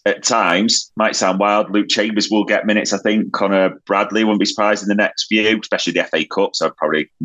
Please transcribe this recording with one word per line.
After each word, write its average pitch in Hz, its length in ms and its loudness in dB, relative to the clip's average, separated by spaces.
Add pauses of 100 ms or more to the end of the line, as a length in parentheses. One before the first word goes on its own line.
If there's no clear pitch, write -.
at 98 160 -2
times, 107 760 0
might 110 200 0
sound 95 220 0
wild, 104 320 2
Luke 101 180 0
Chambers 107 420 -2
will 104 140 2
get 104 220 0
minutes, 107 260 0
I 98 60 -2
think. 110 340 -2
Conor 95 540 0
Bradley 101 360 0
wouldn't 107 180 2
be 104 60 2
surprised 104 360 0
in 98 60 -6
the 101 60 2
next - 320 -2
few, 107 320 2
especially - 360 -4
the 87 60 0
F 80 140 -2
A 80 120 0
Cup, - 280 -2
so 80 160 -2
probably 78 400 -4 (140)